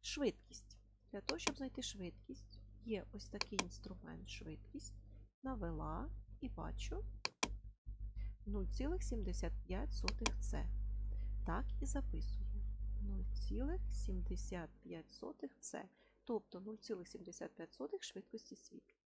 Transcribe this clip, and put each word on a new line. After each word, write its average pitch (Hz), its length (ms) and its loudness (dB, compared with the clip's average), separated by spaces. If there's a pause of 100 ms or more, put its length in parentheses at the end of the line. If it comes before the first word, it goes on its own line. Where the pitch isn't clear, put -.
Швидкість. - 760 0 (340)
Для 202 100 -2
того, 302 180 2
щоб - 160 4
знайти 262 260 -2
швидкість, - 760 -6 (260)
є 214 260 2
ось - 160 -6
такий 208 360 2
інструмент: 175 640 -6
швидкість. - 640 -6 (500)
Навела 170 680 2 (320)
і 254 80 0
бачу 160 560 0 (1400)
нуль 202 200 4
цілих 302 380 4
сімдесят 190 500 2 (100)
п'ять 220 300 2
сотих - 500 4
С. - 220 2 (800)
Так 180 200 4 (160)
і - 40 2
записую. - 800 2 (380)
Нуль 196 220 2 (100)
цілих 277 580 2
сімдесят 180 800 0 (140)
п'ять 170 280 -8
сотих - 480 -6
С. - 240 -4 (400)
Тобто 208 360 0
нуль 214 160 -6
цілих 185 320 -4
сімдесят 175 480 -8
п'ять - 180 -8
сотих 285 300 -4
швидкості - 520 -8
світла. - 420 -16 (100)